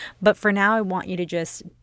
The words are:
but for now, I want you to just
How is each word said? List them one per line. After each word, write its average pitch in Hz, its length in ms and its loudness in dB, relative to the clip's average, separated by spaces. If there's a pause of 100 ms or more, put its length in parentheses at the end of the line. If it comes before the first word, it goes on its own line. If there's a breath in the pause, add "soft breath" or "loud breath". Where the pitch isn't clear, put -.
(220 loud breath)
but 208 140 6
for 208 160 0
now, 202 240 2
I 226 40 2
want 185 280 -4
you 185 80 -6
to 175 100 -4
just 165 380 -6 (180)